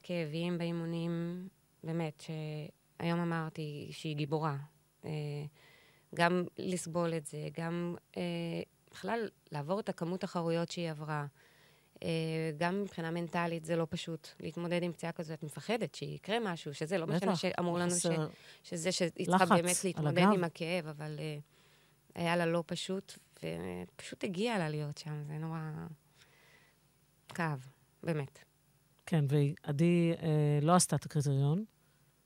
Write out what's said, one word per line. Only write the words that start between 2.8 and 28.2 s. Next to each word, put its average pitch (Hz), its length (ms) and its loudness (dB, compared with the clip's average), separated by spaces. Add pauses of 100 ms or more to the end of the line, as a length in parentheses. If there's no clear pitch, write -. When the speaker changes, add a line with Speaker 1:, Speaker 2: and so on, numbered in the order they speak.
Speaker 1:
שהיום 170 200 0
אמרתי 160 720 -4
שהיא 151 260 -6
גיבורה. 151 400 0 (480)
אה, - 60 -6 (1040)
גם 175 300 4 (140)
לסבול 170 560 -2
את 156 120 -4
זה, 151 260 -8
גם, 170 420 -4 (220)
אה, 185 60 -2 (680)
בכלל 214 380 -4 (240)
לעבור 156 280 -2
את - 80 -6
הכמות 180 320 -2
תחרויות 170 500 0
שהיא 170 200 -4
עברה. 151 360 -4 (760)
אה, 180 60 -2 (500)
גם 175 240 0
מבחינה 170 280 -4
מנטלית 170 540 -2
זה 165 120 0
לא 165 140 2
פשוט 165 380 -8 (120)
להתמודד 170 420 -2
עם 175 100 0
פציעה 165 200 -6
כזאת, 156 260 -8
את - 40 -20
מפחדת 165 520 -4
שיקרה 147 460 -4
משהו, 170 340 -4
שזה 160 240 -2
לא 160 80 -2
משנה 175 260 2
Speaker 2:
בטח, 170 80 0
Speaker 1:
שאמרו 175 380 0
לנו 175 120 4
ש-, 180 40 2 (120)
Speaker 2:
חסר 160 220 2 (340)
Speaker 1:
שזה 175 300 -2
שהיא 175 180 2 (160)
צריכה 190 180 6
Speaker 2:
לחץ - 40 8
Speaker 1:
באמת 175 160 8
Speaker 2:
על 180 80 4 (120)
Speaker 1:
להתמודד 160 340 2
Speaker 2:
הגב. 190 140 8
Speaker 1:
עם 185 120 4
הכאב, 165 420 -2
אבל, 151 320 -8
אה, 151 200 -6 (760)
היה 170 220 2
לה 170 100 4
לא 170 200 2
פשוט, - 520 -6 (240)
ופשוט 90 840 -6
הגיע 214 340 0
לה 165 100 0
להיות 151 300 -4
שם, 151 280 -6
זה 147 120 -10
נורא 160 200 -4 (1800)
כאב, 147 320 -2 (360)
באמת. 151 360 -4 (680)